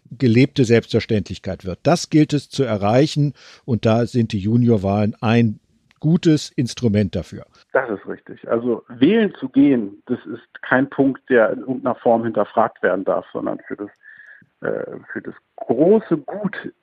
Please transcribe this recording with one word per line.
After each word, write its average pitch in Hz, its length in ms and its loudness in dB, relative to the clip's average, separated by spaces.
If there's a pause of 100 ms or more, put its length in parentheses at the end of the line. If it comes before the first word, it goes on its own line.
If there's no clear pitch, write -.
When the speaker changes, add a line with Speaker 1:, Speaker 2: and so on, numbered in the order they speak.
(100)
Speaker 1:
gelebte 127 540 2
Selbstverständlichkeit 104 1040 -2
wird. 87 160 -8
Das 165 260 0
gilt 151 240 2
es 143 160 -4
zu - 140 -4
erreichen 127 720 0 (320)
und 113 180 -4
da 113 220 2
sind 113 260 -2
die 104 80 -2
Juniorwahlen 107 800 2
ein 117 400 2 (380)
gutes 160 520 2
Instrument 104 640 -2
dafür. - 300 -10 (280)
Speaker 2:
Das 131 180 0
ist 98 160 -8
richtig. - 440 -12
Also 117 380 -2
wählen 175 460 2
zu - 160 -10
gehen, 120 560 2
das 123 200 -6
ist - 360 -16
kein 131 260 0
Punkt, 135 400 0
der 113 220 4
in 131 100 -6
irgendeiner 127 340 -4
Form 113 300 0
hinterfragt 110 580 -2
werden 92 220 0
darf, 90 280 -2
sondern - 340 -6
für - 100 -10
das, 101 140 -12 (720)
äh, - 340 -6 (160)
für 110 80 -10
das - 140 -14 (220)
große 170 600 2
Gut, 185 560 -10 (100)